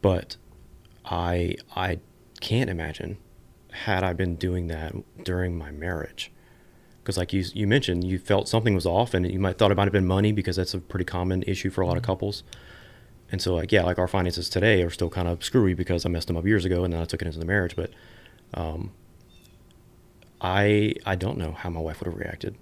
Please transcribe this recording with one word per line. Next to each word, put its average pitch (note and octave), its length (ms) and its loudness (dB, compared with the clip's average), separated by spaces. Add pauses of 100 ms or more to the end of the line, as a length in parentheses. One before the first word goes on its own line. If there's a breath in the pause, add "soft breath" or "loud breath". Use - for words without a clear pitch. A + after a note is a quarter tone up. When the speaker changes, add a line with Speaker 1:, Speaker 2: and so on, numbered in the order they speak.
Speaker 1:
But - 340 2 (680)
I, F2 500 0 (200)
I F#2 260 -2 (400)
can't A#2+ 280 0
imagine D#2+ 480 -6 (540)
had F#2 340 0
I F#2 80 0
been F2 240 -2
doing F2+ 320 -2
that D#2+ 260 -8 (300)
during F2+ 320 -2
my D2+ 140 -8
marriage. D#2 600 -8 (760 soft breath)
'Cause - 120 -4
like F2 160 -2
you, G2 100 0 (120)
you G#2 120 -2
mentioned, G2 380 2
you F#2 140 -2
felt G2 300 0
something A2 260 4
was E2+ 120 0
off, G2 280 2
and F2+ 160 2
you F#2+ 80 -2
might F#2+ 200 0
thought G#2 120 8
it G2 60 4
might G2+ 80 4
have G2 80 2
been F#2+ 140 4
money, G2 240 4
because F#2 260 0
that's F#2 180 -2
a F#2+ 40 -4
pretty F2+ 260 -4
common F2+ 400 -2
issue F#2+ 260 -2
for F#2 100 -2
a F#2 60 4
lot F2 100 2
of F2 60 -2
Speaker 2:
Mm-hmm. A#2+ 100 -4
Speaker 1:
couples. G2+ 300 -4 (920 loud breath)
And F#2+ 100 -2
so, F#2 120 0
like, E2+ 180 0
yeah, G2+ 100 6
like, F2+ 160 2
our F2+ 100 2
finances F2+ 400 -2
today F#2+ 340 4
are E2+ 80 0
still - 200 -2
kind F2+ 180 -2
of E2+ 160 -4
screwy G2 300 4
because E2+ 320 -2
I - 20 0
messed E2+ 200 -2
them E2+ 80 0
up E2+ 100 -2
years G2+ 180 4
ago, F2+ 200 2
and F2 100 0
then E2 60 0
I E2 40 0
took F2 180 -6
it E2+ 40 -4
into D#2+ 120 -6
the E2 60 -6
marriage. F2+ 320 0
But, E2+ 140 -4 (640 loud breath)
um, E2 380 -6 (1500)
I, G2+ 540 4 (100)
I F#2+ 100 0
don't F2+ 240 -2
know D#2 140 -4
how - 180 -8
my E2 100 -4
wife D#2+ 200 -6
would - 100 -6
have E2 80 -8
reacted. - 440 -8